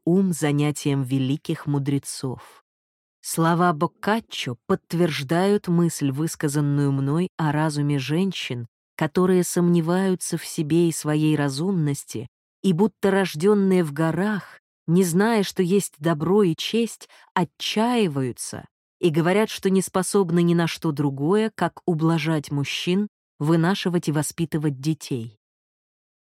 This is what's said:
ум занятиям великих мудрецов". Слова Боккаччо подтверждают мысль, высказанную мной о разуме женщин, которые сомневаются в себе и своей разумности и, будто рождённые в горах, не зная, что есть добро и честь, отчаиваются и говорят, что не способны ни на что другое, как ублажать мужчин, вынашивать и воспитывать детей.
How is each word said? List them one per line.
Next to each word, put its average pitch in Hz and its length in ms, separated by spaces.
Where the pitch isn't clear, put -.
ум 185 300
занятиям 143 720
великих 135 600
мудрецов". 139 960
Слова 170 500
Боккаччо 165 920
подтверждают 170 1040
мысль, 170 420
высказанную 143 840
мной 143 360
о 156 140
разуме 147 460
женщин, 139 680
которые 180 480
сомневаются 175 920
в - 80
себе 165 460
и - 20
своей 151 420
разумности 147 920
и, 196 120
будто 196 360
рождённые 190 760
в 147 100
горах, 165 640
не 180 160
зная, 202 400
что - 180
есть 185 360
добро 165 440
и 165 140
честь, - 520
отчаиваются 185 1300
и 175 100
говорят, 170 380
что - 220
не 190 100
способны 180 640
ни 170 120
на 170 120
что 160 260
другое, 147 640
как - 320
ублажать 160 640
мужчин, 175 580
вынашивать 170 720
и 160 40
воспитывать 151 680
детей. 131 580